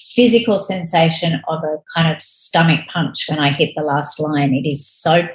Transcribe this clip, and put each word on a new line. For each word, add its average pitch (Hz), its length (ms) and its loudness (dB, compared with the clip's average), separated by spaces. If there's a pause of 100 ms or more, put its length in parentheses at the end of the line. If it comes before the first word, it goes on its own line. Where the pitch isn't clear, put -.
(140)
physical 233 420 4
sensation 165 920 0
of 160 160 -4
a 151 120 -4 (180)
kind 165 200 2
of - 80 -16
stomach - 680 2
punch - 400 -4
when 156 100 -4
I 143 120 2
hit 147 260 -2
the 156 60 -4
last 143 380 -2
line. 143 340 0
It 131 140 -2
is 139 180 -2
so 175 480 2